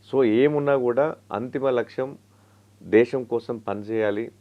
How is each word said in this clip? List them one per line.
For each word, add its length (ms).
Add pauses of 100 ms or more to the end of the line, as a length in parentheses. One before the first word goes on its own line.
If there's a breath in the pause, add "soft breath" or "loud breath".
(140)
So 100
ఏమున్నా 520
కూడా 400 (160)
అంతిమ 380
లక్ష్యం 480 (680 soft breath)
దేశం 400
కోసం 340
పనిచేయాలి. 840